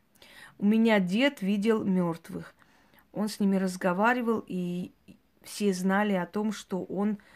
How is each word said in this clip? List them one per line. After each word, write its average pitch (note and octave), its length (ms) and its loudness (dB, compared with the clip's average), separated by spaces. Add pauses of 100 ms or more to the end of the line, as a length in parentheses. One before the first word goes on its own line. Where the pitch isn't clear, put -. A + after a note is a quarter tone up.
(580)
У G3+ 80 -2
меня A3 340 4
дед A3+ 420 0
видел G#3 420 0
мёртвых. F3 680 -2 (580)
Он G#3 160 -4
с - 120 -10
ними G3 160 2
разговаривал, G3 880 0
и F3+ 460 -6 (500)
все G3+ 320 -2
знали F#3+ 400 0
о F3 120 -2
том, G#3+ 260 -4
что F#3 320 -8
он G3+ 340 -4 (180)